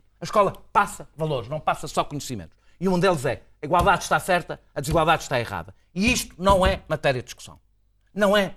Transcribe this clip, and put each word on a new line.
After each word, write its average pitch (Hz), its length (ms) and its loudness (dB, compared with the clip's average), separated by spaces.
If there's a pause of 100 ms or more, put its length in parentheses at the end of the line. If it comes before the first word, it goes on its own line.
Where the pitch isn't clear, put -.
(200)
A - 40 -10
escola 196 280 2 (200)
passa 190 440 0
valores, 143 320 -4
não 151 100 -8
passa 160 300 -4
só 170 160 -2
conhecimentos. 113 520 -10 (240)
E 180 80 0
um 180 100 2
deles 170 260 2
é, 120 180 -4 (200)
a 151 40 -8
igualdade 175 360 4
está 170 180 0
certa, 165 400 -2 (140)
a 151 60 -4
desigualdade 156 420 2
está 131 180 -4
errada. 98 340 -8 (200)
E 214 180 0
isto - 260 -4
não 190 260 4
é 190 240 2
matéria 143 320 0
de - 60 -14
discussão. - 320 -20 (560)
Não 202 220 4
é 196 200 0